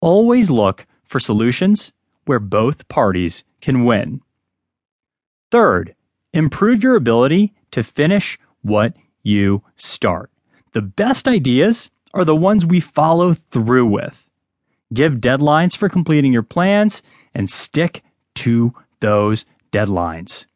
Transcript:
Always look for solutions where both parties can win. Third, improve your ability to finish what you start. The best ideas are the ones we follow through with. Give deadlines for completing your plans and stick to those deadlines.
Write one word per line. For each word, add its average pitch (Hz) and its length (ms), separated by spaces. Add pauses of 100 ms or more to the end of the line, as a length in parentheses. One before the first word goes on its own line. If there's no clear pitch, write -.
Always 214 500
look 104 360 (180)
for - 140
solutions 120 720 (320)
where 135 140
both 107 500
parties 92 560 (160)
can 127 240
win. 117 360 (1300)
Third, 110 440 (380)
improve 196 500
your 254 140
ability 135 580 (160)
to 120 120
finish 180 560 (240)
what 107 320 (280)
you 101 400 (140)
start. - 540 (420)
The 113 100
best 202 440
ideas 175 640 (220)
are 185 120
the 156 120
ones 185 300
we 175 140
follow 165 540
through 123 520
with. - 420 (640)
Give 139 220
deadlines 147 600
for 208 120
completing 151 440
your 117 100
plans 202 600 (320)
and 95 140
stick - 540 (340)
to 117 380 (260)
those 104 460 (260)
deadlines. 90 840